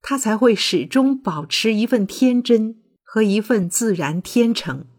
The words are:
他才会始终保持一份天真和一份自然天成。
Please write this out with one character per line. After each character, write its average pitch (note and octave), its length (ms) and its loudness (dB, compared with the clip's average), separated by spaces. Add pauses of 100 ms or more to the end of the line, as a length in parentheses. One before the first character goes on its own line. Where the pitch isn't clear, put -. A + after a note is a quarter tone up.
他 - 160 -6
才 A3 200 -2
会 A#3 180 4
始 F3 320 -2
终 C4+ 320 2
保 D#3+ 260 -6
持 A3 300 -2
一 G#3 100 0
份 A3+ 220 0
天 B3 360 0
真 A3+ 380 2 (220)
和 - 200 -2
一 G#3 180 2
份 G#3 280 0
自 A3 260 -2
然 E3 280 -4
天 A#3 320 2
成。 C#3 320 -8 (120)